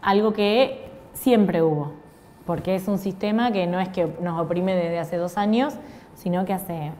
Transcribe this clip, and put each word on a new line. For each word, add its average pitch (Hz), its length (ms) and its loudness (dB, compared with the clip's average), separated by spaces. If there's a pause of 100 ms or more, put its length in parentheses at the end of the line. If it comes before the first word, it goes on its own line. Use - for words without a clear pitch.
algo 208 320 4
que 214 560 2 (240)
siempre 196 480 4
hubo, 151 320 2 (520)
porque 175 300 -2
es 185 120 -4
un 202 100 0
sistema 208 540 0
que 185 160 0
no 180 120 -2
es 185 100 -2
que 170 220 -2 (100)
nos 170 180 -4
oprime 175 340 0
desde 170 260 0
hace 160 180 -4
dos 175 200 -4
años, 226 380 0 (400)
sino 180 280 -2
que 190 100 -2
hace 170 460 -6